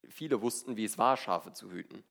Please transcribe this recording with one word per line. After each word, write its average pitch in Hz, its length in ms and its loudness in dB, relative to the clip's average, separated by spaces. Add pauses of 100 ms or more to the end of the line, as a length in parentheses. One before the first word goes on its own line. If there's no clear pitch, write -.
viele 139 340 0
wussten, 120 340 -2
wie 110 80 0
es 98 120 -4
war, 127 200 6
Schafe - 360 -2
zu 98 200 -14
hüten. 87 380 -10